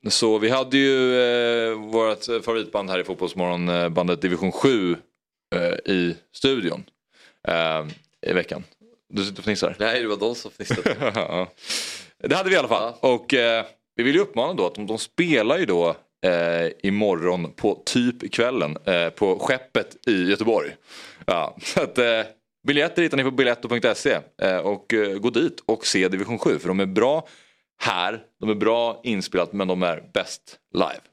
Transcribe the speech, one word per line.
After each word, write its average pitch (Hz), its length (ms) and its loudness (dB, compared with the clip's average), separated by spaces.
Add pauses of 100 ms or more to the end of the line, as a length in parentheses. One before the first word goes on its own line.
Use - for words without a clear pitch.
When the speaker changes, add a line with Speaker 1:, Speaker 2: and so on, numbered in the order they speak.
Speaker 1:
Så 110 280 2
vi 107 120 2
hade 131 280 0
ju, 131 440 4
eh, 117 560 2
vårt 110 480 0
favoritband 110 640 -4
här 92 100 0
i 90 40 -2
Fotbollsmorgon, 87 680 -2
eh, 87 200 0
bandet 87 320 0
Division 90 300 0
sju, 101 440 2 (600)
eh, 87 380 -2
i 87 220 0 (180)
studion, 107 500 -2 (640)
eh, 80 380 0 (440)
i 87 40 2
veckan. 85 300 -2 (460)
Du 101 160 -4
sitter 101 140 -10
och 95 40 -16
fnissar. 101 360 -2
Speaker 2:
Nej, 113 220 0
det 113 60 -4
var 104 100 -2
de 113 180 -2
som - 160 -16
fnissade. - 480 -2
Speaker 1:
<laughs> 127 160 0
Ja. 90 320 -2 (680)
Det - 180 0
hade 190 140 0
vi 190 60 4
i 165 40 6
alla 131 80 0
fall. 110 340 0
Speaker 2:
Ja. 135 80 6
Speaker 1:
Och, 123 240 0
eh, 117 320 2 (300)
vi 120 80 -2
vill 139 120 2
ju 185 60 6
uppmana 160 320 -2
då 95 120 0
att 87 100 -4
de, 104 120 -8
de 110 100 -4
spelar 147 600 0
ju 185 80 0
då, 85 240 2 (360)
eh, 85 460 2 (120)
imorgon 90 680 0
på - 320 -2
typ 123 480 -2
kvällen, 117 520 -2
eh, 87 240 2
på 92 300 0
Skeppet - 680 -4
i 95 220 2
Göteborg. 98 460 0 (500)
Ja, 85 380 -2
så - 180 0
att, - 160 -2
eh, 117 240 2 (460)
biljetter 143 340 2
hittar 156 160 2
ni 135 60 0
på 135 80 0
biletto 123 380 0
punkt 117 280 2
se, 107 220 2 (220)
eh, 95 160 2
och, 98 360 -2
eh, 101 240 2
gå 104 120 0
dit 165 360 -2
och 110 200 -2
se 92 220 2
Division 98 320 -2
sju, 92 200 2
för 87 80 -6
de 92 120 0
är 98 60 2
bra 120 420 2 (540)
här, 101 400 -2 (180)
de 110 100 -2
är 107 60 2
bra 113 480 2
inspelat, 95 500 -2
men 98 140 -2
de 92 160 0
är 82 200 -2 (100)
bäst - 440 -4 (160)
live. 90 280 -2 (120)